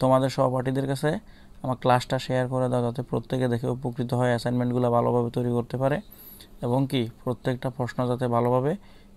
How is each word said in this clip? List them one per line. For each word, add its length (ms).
তোমাদের 340
সহপাঠীদের 560
কাছে 180
আমার 200
ক্লাসটা 420
শেয়ার 280
করে 180
দাও, 140
যাতে 160
প্রত্যেকে 420
দেখে 220
উপকৃত 440
হয়, 140
অ্যাসাইনমেন্টগুলো 540
ভালোভাবে 400
তৈরি 200
করতে 240
পারে 160
এবং 140
কি 100
প্রত্যেকটা 440
প্রশ্ন 220
যাতে 160
ভালোভাবে 360